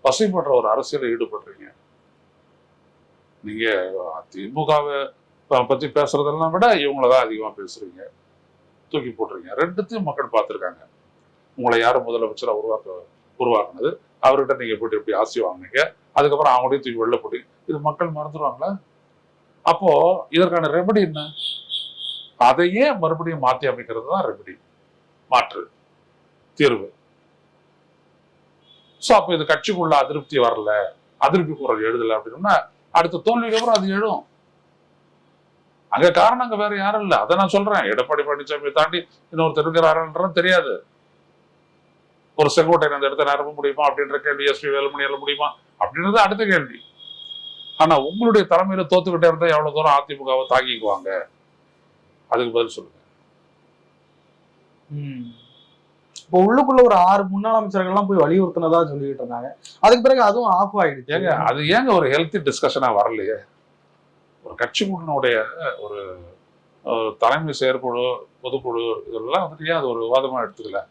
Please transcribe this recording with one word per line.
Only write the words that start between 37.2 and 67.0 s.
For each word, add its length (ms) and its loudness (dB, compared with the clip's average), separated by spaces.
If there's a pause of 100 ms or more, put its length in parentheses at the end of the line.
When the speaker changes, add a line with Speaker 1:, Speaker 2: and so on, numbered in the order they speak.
Speaker 1:
அதை 180 0
நான் 140 0
சொல்றேன். 360 0
எடப்பாடி 360 -2
பழனிசாமியை 520 -6
தாண்டி 200 0 (320)
இன்னொருத்தர் 340 0
இருக்கிறாருன்றது 760 0
தெரியாது. 340 2 (1700)
ஒரு 140 4
செங்கோட்டையன் 420 4
அந்த 120 0
இடத்த 200 0
நிரப்ப 300 -2
முடியுமா 280 0
அப்படின்ற 380 -2
கேள்வி 260 0
எஸ் 140 -4
பி 100 -2
வேலுமணியால 480 -2
முடியுமா 240 -2 (340)
அப்படின்றது 440 0
அடுத்த 260 -2
கேள்வி. 260 -2 (1080)
ஆனா 120 4 (140)
உங்களுடைய 420 4
தலைமையில 400 2
தோத்துக்கிட்டே 400 4
இருந்தா 240 2
எவ்வளவு 220 0
தூரம் 240 4
அதிமுகவை 520 -2
தாங்கிக்குவாங்க? 560 -2 (1200)
அதுக்கு 220 -2
பதில் 220 0
சொல்லுங்க. 240 -20 (2000)
Speaker 2:
ம். 280 -12 (960)
இப்போ 220 2
உள்ளுக்குள்ள 420 4
ஒரு 80 6 (140)
ஆறு 140 4 (100)
முன்னாள் 240 0
அமைச்சர்கள்லாம் 500 0
போய் 160 4
வலியுறுத்தினதா 640 2
சொல்லிட்டு 340 -8
இருந்தாங்க, 280 -10 (340)
அதுக்கு 220 6
பிறகு 240 6
அதுவும் 320 0
ஆஃப் 200 -2
ஆயிடுச்சு. 340 -2
Speaker 1:
ஏங்க, 140 -2 (200)
அது 100 -2 (160)
ஏங்க 240 2
ஒரு 140 0
ஹெல்த்தி 340 0
டிஸ்கஷனா 500 0
வரலையே? 400 -2 (1080)
ஒரு 160 -16
கட்சி 260 -4
கூட்டினுடைய 480 -2 (480)
ஒரு, 160 -12 (920)
ஒரு 160 -2 (180)